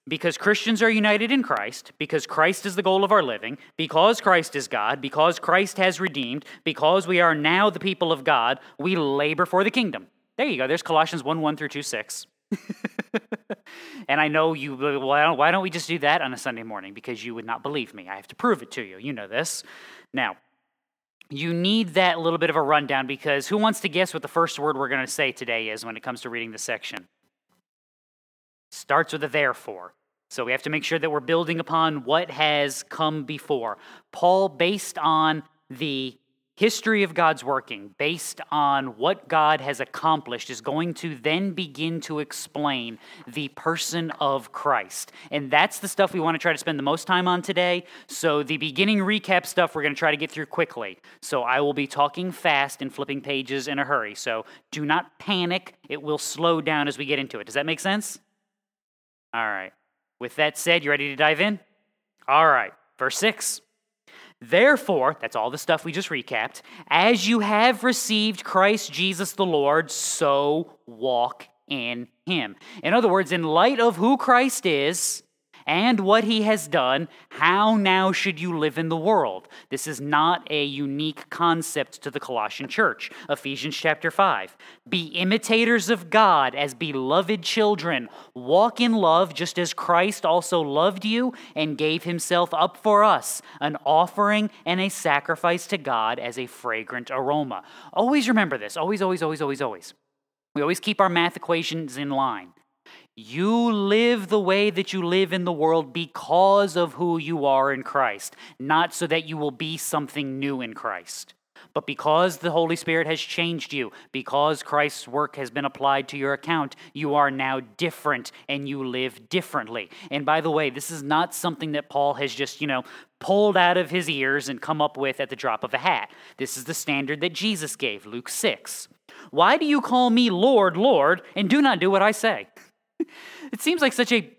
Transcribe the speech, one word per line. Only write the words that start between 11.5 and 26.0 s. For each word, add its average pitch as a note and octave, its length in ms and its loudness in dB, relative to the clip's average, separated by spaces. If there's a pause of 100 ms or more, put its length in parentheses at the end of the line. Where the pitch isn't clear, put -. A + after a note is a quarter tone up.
through D3 120 -6
two D3 120 -8
six. - 460 -8 (240)
<laughs> F#3+ 60 -4 (1500)
And C#3+ 140 2
I D#3 60 0
know D#3+ 260 2
you, C#3 220 -8
"Why C#3 480 0
don't, D#3+ 140 2
why D3+ 120 4
don't F#3+ 140 2
we F#3 80 -6
just E3 160 -6
do E3 120 -4
that D3+ 220 2
on C3 100 -4
a B2 60 -10
Sunday A#2 240 -8
morning?" G2+ 320 -12
Because A2 320 -12
you A#2+ 80 -10
would A2+ 120 -12
not A2+ 180 -6
believe C#3 320 -6
me. F2+ 120 -18
I F#2+ 80 -10
have G2 120 -18
to - 80 -20
prove A#3 260 0
it - 100 -18
to A#2+ 120 -8
you. F#2+ 160 -16
You C3+ 120 -8
know G#2+ 160 -10
this. B2+ 360 -4 (500)
Now, A#2 240 -2 (920)
you D3+ 200 -4
need F3+ 440 0
that F3 240 4
little E3 180 2
bit D#3+ 140 2
of D3 40 -2
a D#3+ 60 4
rundown C#3 460 2
because C#3 400 -2
who G#3 100 0
wants G#3+ 220 2
to F#3 100 -4
guess F3+ 240 0
what D#3+ 80 -6
the D3 60 -12
first E3 320 0
word D3 180 -2
we're C3+ 120 -2
gonna C3 180 -2
say C3+ 240 0
today A2+ 380 -4
is A2 140 -8
when A2+ 140 -12
it - 60 -16